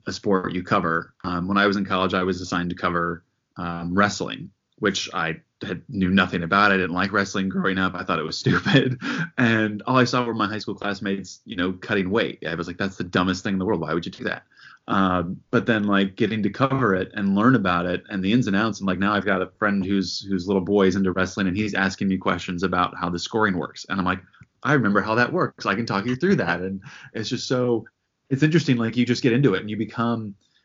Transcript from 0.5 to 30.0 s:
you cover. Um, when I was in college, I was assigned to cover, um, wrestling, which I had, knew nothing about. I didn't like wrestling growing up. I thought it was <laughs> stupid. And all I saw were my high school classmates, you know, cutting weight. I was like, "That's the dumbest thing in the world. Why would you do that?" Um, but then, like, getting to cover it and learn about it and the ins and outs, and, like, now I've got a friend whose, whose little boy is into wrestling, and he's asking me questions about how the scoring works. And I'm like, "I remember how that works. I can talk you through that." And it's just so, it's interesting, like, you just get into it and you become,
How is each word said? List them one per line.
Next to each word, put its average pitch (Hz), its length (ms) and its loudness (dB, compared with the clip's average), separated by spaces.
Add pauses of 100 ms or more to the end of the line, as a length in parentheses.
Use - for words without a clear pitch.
you 90 100 -4
cover. 85 500 0 (120)
Um, 87 240 -4
when 98 80 0
I 101 100 4
was 98 80 2
in 101 80 -2
college, 95 300 0
I 92 100 0
was 90 160 -2
assigned 87 300 -4
to 85 80 -6
cover, 85 480 -2 (320)
um, 85 360 -6
wrestling, 92 580 0 (280)
which 98 340 0
I 82 280 -4 (200)
had, 92 260 -8
knew 92 220 0
nothing 92 340 2
about. 98 280 4
I 98 40 4
didn't 92 200 0
like 98 180 0
wrestling 98 360 0
growing 95 280 0
up. 92 160 0
I 92 100 -8
thought 87 160 -2
it 78 60 -4
was 80 120 -6
<laughs> - 80 -10
stupid. 131 540 4 (380)
And 110 480 2
all 127 100 0
I 127 80 6
saw 123 220 0
were 117 80 -4
my 110 140 0
high 107 100 -4
school 101 180 -8
classmates, 98 680 -6
you - 100 -12
know, 90 160 0
cutting 92 380 -2
weight. 98 360 -2
I 80 100 -4
was 85 120 -6
like, 87 100 -10
"That's 98 200 -6
the 92 80 -6
dumbest 92 380 0
thing 104 100 -2
in 95 60 0
the 92 60 -2
world. 98 140 0
Why 78 140 -4
would 85 120 -2
you 90 60 -8
do - 140 -12
that?" - 180 -6 (440)
Um, 92 520 0 (120)
but 117 140 2
then, 110 200 2
like, 98 320 2
getting 107 260 0
to 101 60 0
cover 127 460 2
it 92 180 -4
and 98 220 0
learn 120 200 6
about 90 300 2
it 90 240 -2
and 98 120 -4
the 98 120 2
ins 123 140 2
and 98 80 2
outs, 104 240 0
and, 98 80 -4
like, 92 120 0
now 101 140 2
I've 98 100 2
got 95 180 0
a 92 160 -4
friend 101 280 0
whose, 98 420 -2
whose 92 200 -2
little 98 160 2
boy 101 240 4
is 95 100 2
into 92 160 0
wrestling, 92 340 0
and 90 80 -2
he's 104 180 -2
asking 95 360 0
me 95 80 2
questions 90 460 -2
about 87 340 0
how 90 120 -4
the 87 100 -4
scoring 107 380 0
works. - 300 -8
And 98 100 -4
I'm 95 80 -2
like, 90 140 -2 (440)
"I 135 100 2
remember 104 260 4
how 110 160 0
that 120 160 2
works. 147 340 -4
I 101 100 2
can 113 100 -2
talk 104 200 -2
you 123 120 -2
through 185 200 2
that." 87 220 0
And 95 220 -6 (320)
it's 110 160 -8
just 117 180 -6
so, 123 380 0 (440)
it's 135 140 2
interesting, 156 320 4
like, 113 220 0
you 123 80 4
just 123 180 0
get 120 80 4
into 123 220 4
it 113 80 0
and 107 80 -8
you 107 80 -4
become, 113 580 -4 (280)